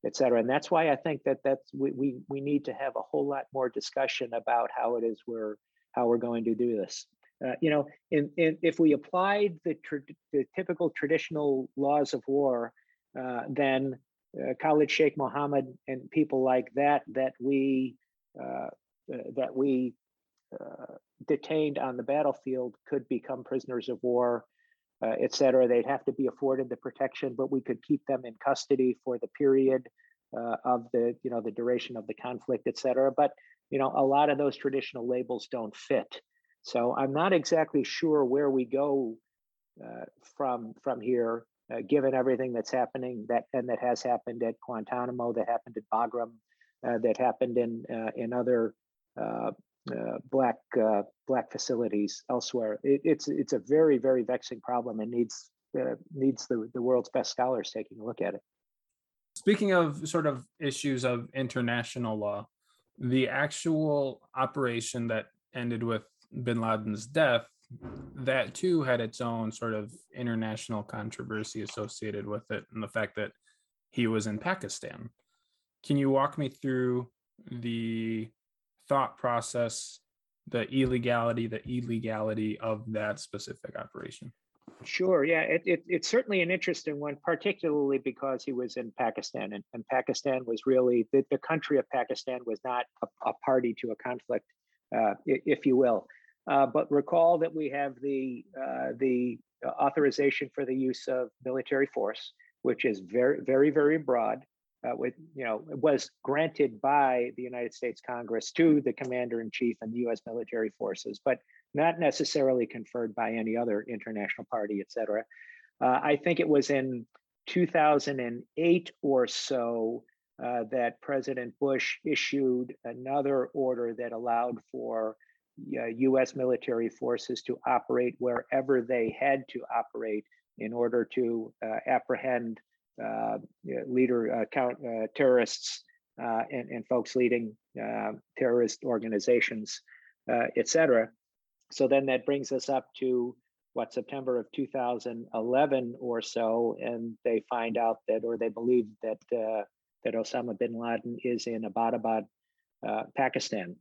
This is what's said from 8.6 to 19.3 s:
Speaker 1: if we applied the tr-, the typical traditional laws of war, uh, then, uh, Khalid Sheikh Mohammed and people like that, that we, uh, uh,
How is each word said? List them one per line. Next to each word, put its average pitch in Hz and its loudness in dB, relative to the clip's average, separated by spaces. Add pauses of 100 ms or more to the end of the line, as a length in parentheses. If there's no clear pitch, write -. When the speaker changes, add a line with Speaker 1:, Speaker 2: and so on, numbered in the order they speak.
Speaker 1:
if 165 2
we 160 8
applied 185 2
the 170 -2 (100)
tr-, - -8 (380)
the 139 2 (100)
typical 175 -2
traditional 147 0
laws 143 2
of 127 -4
war, 131 2 (480)
uh, 127 -6
then, 135 0 (400)
uh, 131 -2
Khalid 151 4
Sheikh 151 4
Mohammed 139 0 (220)
and 131 -8
people 147 2
like 127 2
that, 143 2 (120)
that 131 0
we, 135 0 (420)
uh, - -8 (420)
uh, 135 -6 (200)